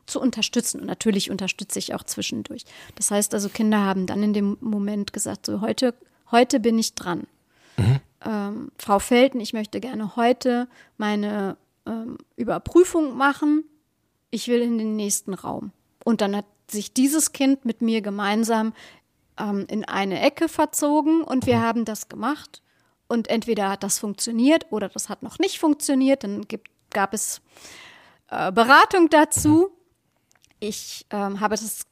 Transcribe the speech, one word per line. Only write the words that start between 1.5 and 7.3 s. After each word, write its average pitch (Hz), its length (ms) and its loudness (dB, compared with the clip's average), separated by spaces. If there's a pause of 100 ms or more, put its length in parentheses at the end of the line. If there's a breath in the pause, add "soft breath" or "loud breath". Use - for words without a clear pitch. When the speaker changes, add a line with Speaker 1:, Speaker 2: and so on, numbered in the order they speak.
Speaker 1:
ich - 120 -8
auch - 120 -6
zwischendurch. - 580 -8 (320 loud breath)
Das - 160 -4
heißt 208 240 -2
also, 202 140 -4
Kinder 214 320 2
haben 190 260 0
dann 202 160 -2
in 208 100 2
dem 202 280 0
Moment 208 520 -4
gesagt, - 340 -6
so, 208 140 -4
"Heute, 226 340 -2 (360)
heute 247 300 4
bin 226 180 2
ich - 160 -2
dran. 180 320 -8 (500 loud breath)